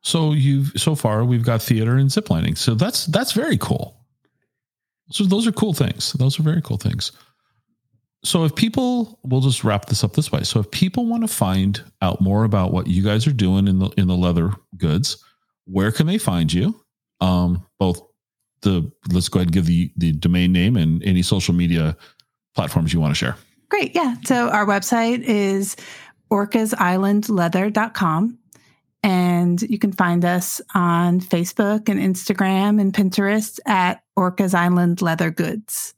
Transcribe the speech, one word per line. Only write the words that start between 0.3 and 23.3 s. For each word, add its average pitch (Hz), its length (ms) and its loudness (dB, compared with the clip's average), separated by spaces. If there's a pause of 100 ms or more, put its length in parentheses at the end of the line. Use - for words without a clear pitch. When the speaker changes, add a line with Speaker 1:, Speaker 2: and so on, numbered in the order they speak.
Speaker 1:
you've, 139 440 2
so 156 200 0
far 110 280 0
we've 120 200 2
got 117 180 0
theater 113 320 2
and 135 160 4
zip 214 180 -2
lining. 82 280 0
So - 180 0
that's, 185 320 -2
that's 190 240 -2
very 277 260 0
cool. - 400 -4 (1160)
So 208 120 0
those 202 220 2
are 226 60 0
cool 214 200 0
things. - 420 -2
Those 135 260 0
are - 20 0
very 156 200 2
cool 110 160 -6
things. - 340 -4 (1120)
So 165 200 0
if 151 120 0
people, 240 680 -2
we'll 131 200 0
just 131 200 0
wrap 104 240 0
this - 160 -2
up 104 120 -2
this - 180 0
way. - 100 -2
So - 180 0
if 101 120 -4
people 208 340 -2
want 226 160 -2
to 220 60 -2
find 95 540 0 (200)
out 92 180 0
more 101 240 2
about 98 280 0
what 87 140 -2
you 92 160 0
guys 107 240 0
are 151 60 2
doing 98 360 2
in 92 100 2
the, 92 180 0
in 95 120 2
the 90 80 0
leather 87 360 2 (240)
goods, 87 460 -2 (440)
where 98 260 0
can 156 140 0
they 190 120 -2
find 85 340 0
you? 113 260 0 (420)
Um, 90 440 0 (140)
both 90 240 0 (600)
the, 92 280 0 (220)
let's 90 160 0
go - 100 -2
ahead 90 100 0
and 82 60 0
give 90 120 2
the, 85 300 0
the 85 160 2
domain 87 400 2
name 95 240 2
and 80 280 0
any 92 180 2
social 92 320 0
media 82 420 0 (580)
platforms 80 380 -2
you 85 80 0
want 76 120 0
to 78 60 -2
share. - 180 -4 (340)